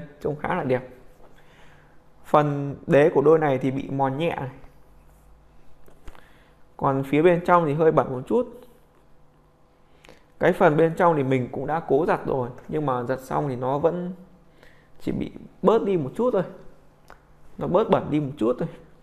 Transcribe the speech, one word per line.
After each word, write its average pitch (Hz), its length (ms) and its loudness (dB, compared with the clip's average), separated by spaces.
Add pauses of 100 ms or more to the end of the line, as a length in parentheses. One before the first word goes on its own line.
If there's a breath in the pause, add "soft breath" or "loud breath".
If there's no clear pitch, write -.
(200)
trông - 160 -4
khá - 180 -6
là 170 100 -4
đẹp. 123 240 -2 (1400 soft breath)
Phần 143 520 0 (100)
đế 151 280 6
của 139 80 4
đôi 156 160 6
này 143 200 0
thì 135 120 -2
bị 135 200 -6
mòn 135 280 -2
nhẹ 165 220 -2
này. 131 100 -8 (2250 soft breath)
Còn 135 280 0
phía 147 180 2
bên 175 220 4
trong 175 220 4
thì 143 80 -2
hơi 160 180 4
bẩn 131 200 2
một 127 140 -8
chút. - 340 -2 (1800 soft breath)
Cái 165 140 2
phần 175 240 4
bên 165 200 2
trong 175 200 4
thì 143 60 0
mình 131 300 0
cũng 131 140 -8
đã 151 220 -4
cố 143 180 2
giặt 190 200 -2
rồi, 123 220 -2 (200)
nhưng 151 180 -4
mà 123 160 -2
giặt 127 180 -4
xong 147 280 -4
thì 131 80 -6
nó 131 220 -4
vẫn 175 340 -2 (880 soft breath)
chỉ - 120 -4
bị - 200 -6 (300)
bớt 214 200 4
đi 196 140 0
một 139 180 -4
chút 247 180 0
thôi. 196 100 0 (1160)
Nó 147 80 -6
bớt 214 240 0
bẩn 127 200 2
đi 151 100 0
một 139 160 -6
chút 240 220 0
thôi, 160 100 -6 (340)